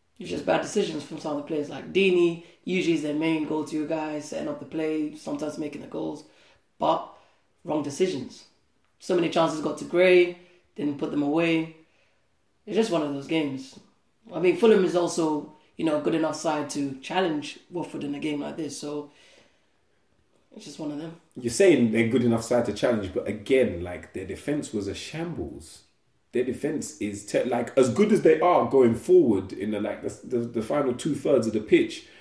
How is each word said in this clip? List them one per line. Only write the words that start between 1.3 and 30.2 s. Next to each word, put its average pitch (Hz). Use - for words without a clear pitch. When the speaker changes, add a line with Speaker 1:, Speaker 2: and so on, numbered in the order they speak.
Speaker 1:
of 143
the -
players. 147
Like, 147
Deeney 175
usually 170
is 147
their 147
main 156
go-to 156
guy, 156
setting 151
up 143
the -
play, 156
sometimes 151
making 147
the -
goals. 156
But -
wrong 156
decisions. 143
So -
many 170
chances 160
got 151
to -
Gray, 180
didn't 147
put 151
them 147
away. 160
It's 180
just 220
one 165
of 143
those 139
games. 147
I 160
mean, 175
Fulham 214
is 160
also, 160
you 165
know, 151
a 139
good 151
enough 156
side 151
to 139
challenge 160
Watford 151
in 143
a 143
game 147
like 147
this, 147
so 147
it's 110
just 143
one 151
of 147
them. 165
Speaker 2:
You're 120
saying 131
they're 113
good 120
enough 113
side 120
to 104
challenge, 104
but -
again, 104
like, 87
their 95
defense 143
was 98
a 92
shambles. -
Their 120
defense 120
is 101
te-, 135
like, 120
as 123
good 214
as 175
they 160
are 156
going 123
forward 110
in 104
the, 104
like, 104
the, -